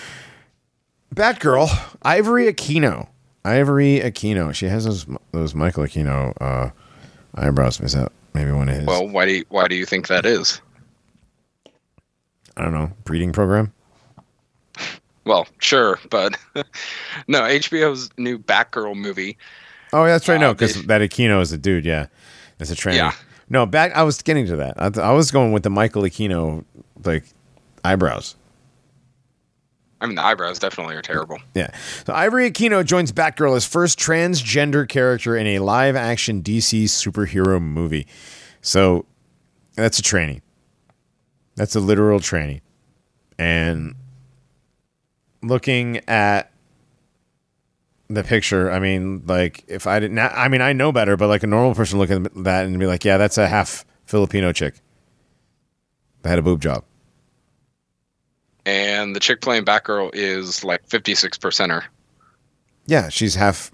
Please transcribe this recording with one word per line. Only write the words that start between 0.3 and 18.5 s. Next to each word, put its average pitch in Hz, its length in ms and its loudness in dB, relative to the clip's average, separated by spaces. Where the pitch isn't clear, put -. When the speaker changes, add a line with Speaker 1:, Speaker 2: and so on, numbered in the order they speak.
Speaker 1:
Batgirl, 156 560 2
Ivory 214 500 4
Aquino. 143 560 0
Ivory 139 560 4
Aquino. 101 540 -2
She 95 120 -4
has 107 180 -2
those, 98 220 -4
those 80 220 -4
Michael 78 300 0
Aquino, 69 560 -2
uh, 64 300 -2
eyebrows. 67 440 0
Is 64 120 -4
that 67 180 0
maybe 73 180 -2
one 69 180 0
of 67 80 0
his? 73 100 -4
Speaker 2:
Well, 90 220 0
why 95 180 0
do 95 60 2
you, 90 180 -2
why 92 180 2
do 90 80 -2
you 92 100 -2
think 92 220 -4
that 92 180 2
is? 101 340 0
Speaker 1:
I 82 60 -8
don't 82 100 -4
know. 78 180 -4
Breeding 82 280 -2
program? 104 400 2
Speaker 2:
Well, 98 200 2
sure, 113 400 2
but 101 260 0
<laughs> 143 120 -8
no, 135 180 2
H 143 240 0
B 160 120 0
O's 131 360 -2
new 123 200 -4
Batgirl 107 580 -2